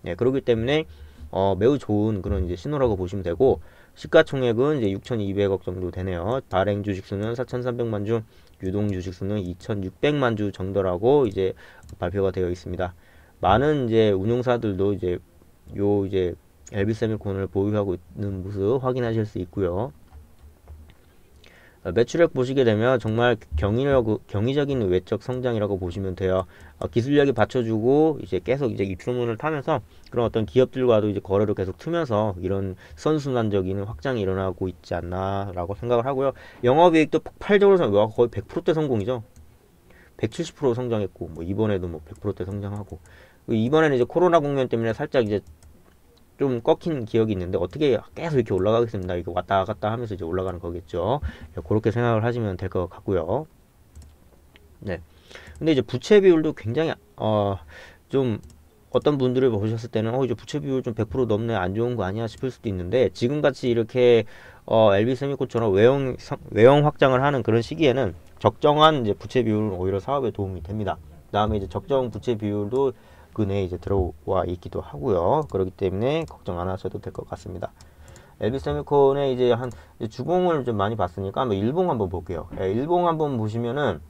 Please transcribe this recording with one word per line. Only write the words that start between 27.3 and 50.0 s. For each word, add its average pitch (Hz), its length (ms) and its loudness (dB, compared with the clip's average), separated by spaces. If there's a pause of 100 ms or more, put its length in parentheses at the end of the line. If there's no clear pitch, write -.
받쳐주고 117 880 2
이제 90 220 -4
계속 135 280 -2
이제 104 120 -4
입소문을 117 540 -4
타면서 147 420 -4 (320)
그런 117 140 0
어떤 110 200 0
기업들과도 123 600 2
이제 98 140 -2
거래를 98 340 0
계속 95 220 -6
트면서 117 640 -2
이런 95 340 -4 (220)
선순환적인 113 840 0
확장이 123 360 -6
일어나고 95 480 -2
있지 - 260 -8
않나라고 92 840 -4
생각을 120 300 0
하고요. 135 280 -2 (320)
영업이익도 156 540 4
폭발적으로 196 580 4
성-, 123 160 2
와, 104 140 4
거의 120 220 2
백 - 200 -8
프로 175 120 -6
대 175 120 2
성공이죠. 123 500 -2 (920)
백칠십 - 400 -6
프로 135 160 2
성장했고, 107 560 -4
뭐 82 160 -10
이번에도 98 420 0
뭐 80 160 -8
백 - 160 -20
프로 104 140 -4
대 92 100 -8
성장하고, 101 560 -8 (480)
이번에는 135 480 2
이제 120 80 2
코로나 170 380 4
국면 139 260 -2
때문에 113 240 -2
살짝 135 320 0
이제 104 160 0 (960)
좀 127 240 0
꺾인 156 420 0
기억이 110 300 2
있는데 92 240 -4
어떻게 123 400 0 (180)
계속 156 220 -2
이렇게 113 160 0
올라가겠습니다. 101 640 0
이거 87 200 -6
왔다 95 300 0
갔다 107 260 -4
하면서 113 240 -6